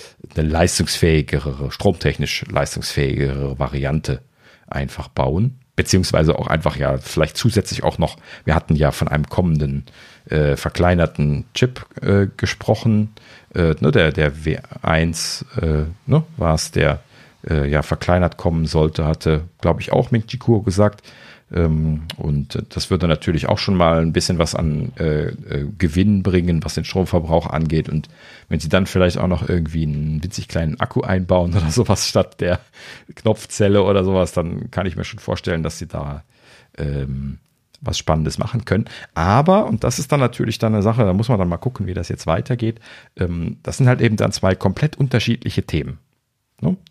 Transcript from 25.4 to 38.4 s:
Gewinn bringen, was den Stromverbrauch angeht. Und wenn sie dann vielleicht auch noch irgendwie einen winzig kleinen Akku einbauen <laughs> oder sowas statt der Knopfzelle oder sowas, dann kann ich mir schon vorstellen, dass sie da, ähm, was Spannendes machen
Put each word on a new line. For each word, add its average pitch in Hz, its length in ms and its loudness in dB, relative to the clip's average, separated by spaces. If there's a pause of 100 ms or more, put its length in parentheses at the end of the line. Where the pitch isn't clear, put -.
Gewinn 92 460 2
bringen, 87 420 2
was 82 80 -8
den 80 100 -4
Stromverbrauch 82 640 0
angeht. 78 400 0
Und 76 220 -4 (400)
wenn 82 100 0
sie 80 80 -6
dann 95 180 2
vielleicht 90 320 2
auch 90 100 0
noch 90 200 0
irgendwie 80 360 0
einen 76 380 -2
winzig 90 280 -8
kleinen 82 320 -2
Akku - 220 -2
einbauen 90 500 2
<laughs> - 20 2
oder 80 160 0
sowas 101 380 0
statt - 320 0
der 87 180 0 (560)
Knopfzelle 104 680 2
oder 95 200 4
sowas, 92 300 2
dann 87 380 -4
kann 92 160 -2
ich 85 100 -6
mir 95 80 -4
schon - 140 -14
vorstellen, 85 440 -4
dass 78 160 -6
sie 80 80 -10
da, 73 360 -8 (540)
ähm, 69 600 -4 (420)
was - 180 -6
Spannendes 78 420 -2
machen - 260 -4